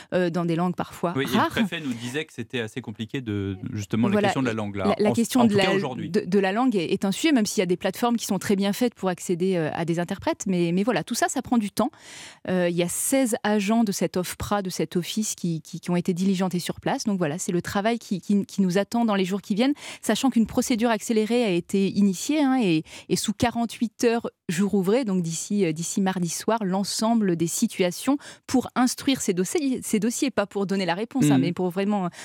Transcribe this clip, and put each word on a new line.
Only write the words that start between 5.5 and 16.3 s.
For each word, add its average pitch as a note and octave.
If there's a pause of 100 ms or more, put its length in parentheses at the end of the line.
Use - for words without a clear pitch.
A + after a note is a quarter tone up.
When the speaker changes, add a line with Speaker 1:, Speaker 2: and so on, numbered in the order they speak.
Speaker 2:
tout G3+
cas, G3
Speaker 1:
la, F#3+
Speaker 2:
aujourd'hui. F#3+
Speaker 1:
de, G#3
de F#3
la F#3+
langue A#3
est, E3
est F#3+
un G3
sujet, D#4
même A#3+
s'il -
y -
a F#3
des F3+
plateformes A#3
qui -
sont G3
très G3+
bien G3
faites A#3+
pour F#3
accéder, F3+
euh, D#3
à E3+
des E3
interprètes. F#3+
Mais, F3
mais F#3
voilà, G3+
tout A#3+
ça, E4+
ça C4
prend -
du G#3
temps. A3+ (580)
Euh, F3+
il E3+
y E3+
a F3
seize C4
agents G#3+
de G3+
cette F3+
ofpra, G3+
de F#3
cet -
office, G3
qui, E3
qui, -
qui -
ont F3
été F3
diligentés F#3